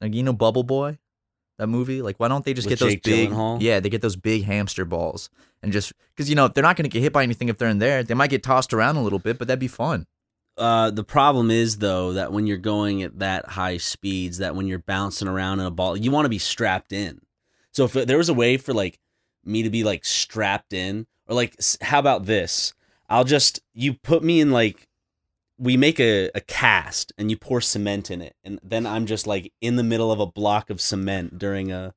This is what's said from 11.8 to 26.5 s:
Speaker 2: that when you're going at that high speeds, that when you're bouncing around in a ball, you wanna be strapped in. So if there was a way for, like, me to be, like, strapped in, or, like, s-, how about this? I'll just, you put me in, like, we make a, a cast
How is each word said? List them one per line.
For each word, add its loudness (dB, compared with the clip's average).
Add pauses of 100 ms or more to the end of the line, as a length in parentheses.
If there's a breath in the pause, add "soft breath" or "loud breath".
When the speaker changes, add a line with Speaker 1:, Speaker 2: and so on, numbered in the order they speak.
Speaker 2:
that -4
when 0
you're -2
going -2
at -10
that -4
high -4
speeds, -6
that -4
when -4
you're -4
bouncing -4
around -2
in -4
a -4
ball, -2
you -2
wanna 2
be -2
strapped -2
in. -8 (520)
So 2
if -2
there 2
was 4
a 2
way 4
for, -4
like, -2 (460)
me -2
to -2
be, 0
like, -2
strapped -2
in, -6 (200)
or, -2
like, 0
s-, 0
how 2
about 2
this? -2 (360)
I'll 4
just, 2 (140)
you -2
put 0
me 4
in, 4
like, 2 (720)
we 2
make 4
a, 4
a -4
cast 2